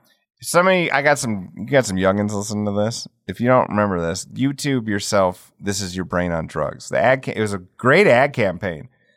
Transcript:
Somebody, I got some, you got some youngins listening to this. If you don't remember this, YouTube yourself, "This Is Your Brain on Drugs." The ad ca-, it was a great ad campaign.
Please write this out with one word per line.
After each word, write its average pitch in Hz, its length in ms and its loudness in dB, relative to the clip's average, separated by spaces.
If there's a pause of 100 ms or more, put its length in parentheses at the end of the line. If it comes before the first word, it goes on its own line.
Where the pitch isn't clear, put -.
(400)
Somebody, 180 500 2
I 139 120 0
got 147 160 4
some, 104 380 -6
you 104 100 -12
got 131 180 4
some 101 140 -4
youngins 101 340 2
listening 104 340 -4
to 104 60 -2
this. 104 340 -2 (200)
If - 120 -8
you 120 100 0
don't 127 200 4
remember 101 320 0
this, 82 260 -4
YouTube 135 600 -2
yourself, 101 720 0
"This 98 220 -4
Is 90 120 -8
Your 92 120 -4
Brain 87 260 -2
on 82 140 -4
Drugs." 76 420 -6
The - 100 -2
ad 131 240 2
ca-, - 140 -8
it 104 40 -2
was 107 120 -2
a 98 60 -4 (180)
great 156 300 4
ad 135 260 4
campaign. 90 560 -4 (280)